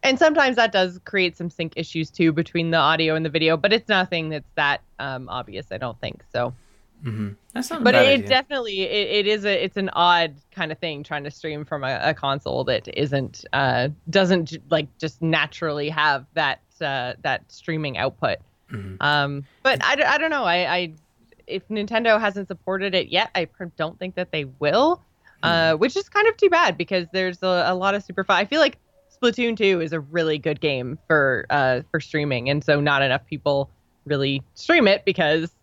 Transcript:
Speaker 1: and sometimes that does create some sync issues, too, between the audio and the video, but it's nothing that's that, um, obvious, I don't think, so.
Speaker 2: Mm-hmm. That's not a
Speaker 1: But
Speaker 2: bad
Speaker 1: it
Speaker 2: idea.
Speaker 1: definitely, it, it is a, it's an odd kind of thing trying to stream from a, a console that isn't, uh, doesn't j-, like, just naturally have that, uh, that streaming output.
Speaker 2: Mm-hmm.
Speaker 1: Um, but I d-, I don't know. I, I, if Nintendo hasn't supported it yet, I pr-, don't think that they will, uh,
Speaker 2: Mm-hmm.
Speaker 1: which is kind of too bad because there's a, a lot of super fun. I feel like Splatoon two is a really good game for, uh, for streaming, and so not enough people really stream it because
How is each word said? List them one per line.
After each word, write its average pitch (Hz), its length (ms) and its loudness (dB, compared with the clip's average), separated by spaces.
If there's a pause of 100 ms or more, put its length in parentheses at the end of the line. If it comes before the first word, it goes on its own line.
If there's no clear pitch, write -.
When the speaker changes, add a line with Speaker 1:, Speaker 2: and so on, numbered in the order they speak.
Speaker 1:
and 262 160 2
sometimes 294 380 4
that 226 140 4
does 185 340 0
create 180 320 -2
some 170 120 -6
sync 165 280 -8
issues, 160 340 -4
too, 165 220 2
between 165 380 -2
the 165 60 4
audio 160 380 4
and 160 100 -2
the 156 40 -2
video, 160 260 2
but 190 160 2
it's 226 180 0
nothing 180 400 0
that's 151 260 -8
that, 143 260 0 (180)
um, 131 300 -8
obvious, 104 420 -10
I 92 60 -8
don't 120 240 -8
think, - 300 -10
so. 123 220 -2 (520)
Speaker 2:
Mm-hmm. 107 240 -6 (240)
That's 247 160 -6
not 330 120 -6
a - 20 -4
Speaker 1:
But 247 100 4
Speaker 2:
bad 254 120 6
Speaker 1:
it 277 140 6
Speaker 2:
idea. 202 80 -6
Speaker 1:
definitely, 254 540 -2
it, 202 440 0
it - 20 0
is 208 180 -2
a, 196 180 0
it's 190 140 -6
an 190 120 -2
odd 170 460 2 (160)
kind 165 200 -6
of 156 80 -8
thing 147 240 -8
trying 147 220 -6
to 143 60 -10
stream 151 340 -10
from 143 180 -6
a, 131 200 -2
a 156 100 0
console 135 520 -4
that 127 220 -2 (100)
isn't, 135 560 -4
uh, 131 360 0 (200)
doesn't 180 360 2
j-, 160 140 -12 (100)
like, 156 180 0 (120)
just - 220 -8
naturally 151 680 -2
have 151 440 0
that, 165 260 -2 (220)
uh, 135 400 -4
that 135 300 -4
streaming 151 460 -6
output. 120 400 -2 (340)
Speaker 2:
Mm-hmm. 95 300 -10
Speaker 1:
Um, 143 420 0 (200)
but 254 200 0
I 269 120 2
d-, 294 80 0
I 294 140 2
don't 320 140 -2
know. 277 140 -2
I, 175 300 0
I, 175 180 -4 (540)
if 185 200 -10
Nintendo 220 520 0
hasn't 202 280 -4
supported 190 480 -4
it - 140 0
yet, 175 260 -2
I 170 100 0
pr-, - 200 -14 (120)
don't 165 220 -6
think 185 160 -10
that 180 160 -6
they 151 140 -4
will, 165 560 0 (420)
uh, 165 280 4
Speaker 2:
Mm-hmm. 156 80 0
Speaker 1:
which 254 180 0
is 403 100 -6
kind 415 200 2
of 440 100 0
too 403 120 4
bad 277 280 2
because 180 340 -2
there's 185 320 -4
a, 180 240 2
a 185 80 0
lot 196 200 0
of 202 80 -4
super 190 200 -6
fun. 185 140 4
I 202 80 2
feel 302 160 2
like 285 160 2 (440)
Splatoon 233 360 0
two 190 240 2
is 160 100 -4
a 160 80 -4
really 156 380 -2
good 151 240 -4
game 135 360 -2 (100)
for, 139 420 4
uh, 131 320 2 (100)
for 160 80 -2
streaming, 139 500 -2
and 143 140 0
so 147 160 2
not 143 220 2
enough 135 240 0
people 139 440 -2 (360)
really 139 360 -2 (120)
stream 320 340 4
it 202 160 2
because 165 480 0 (120)